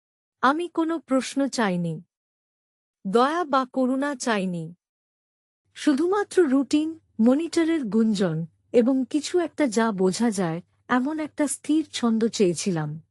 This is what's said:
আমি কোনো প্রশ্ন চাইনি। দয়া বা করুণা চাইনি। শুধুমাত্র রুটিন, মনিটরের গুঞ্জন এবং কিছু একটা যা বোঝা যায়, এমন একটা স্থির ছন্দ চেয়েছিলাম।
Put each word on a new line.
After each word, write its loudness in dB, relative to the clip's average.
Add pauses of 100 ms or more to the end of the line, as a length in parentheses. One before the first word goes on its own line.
(420)
আমি 0
কোনো -2
প্রশ্ন -2
চাইনি। -2 (1040)
দয়া 2
বা 0
করুণা -2
চাইনি। -4 (1040)
শুধুমাত্র 2
রুটিন, 0 (200)
মনিটরের 2
গুঞ্জন 0 (260)
এবং 2
কিছু -2
একটা -2
যা 0
বোঝা 0
যায়, -4 (260)
এমন 0
একটা -4
স্থির -2
ছন্দ -2
চেয়েছিলাম। -2